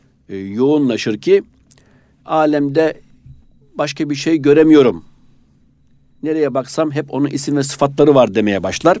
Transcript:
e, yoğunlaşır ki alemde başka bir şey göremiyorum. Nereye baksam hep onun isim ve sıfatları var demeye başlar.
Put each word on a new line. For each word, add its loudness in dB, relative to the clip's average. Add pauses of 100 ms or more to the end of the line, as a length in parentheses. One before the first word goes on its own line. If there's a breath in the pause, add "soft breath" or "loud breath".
(300)
e, -14
yoğunlaşır -2
ki 2 (800 soft breath)
alemde -2 (760)
başka -6
bir -6
şey -2
göremiyorum. 4 (1160)
Nereye -2
baksam -4
hep -8
onun -2
isim -4
ve 0
sıfatları 2
var 4
demeye -2
başlar. 0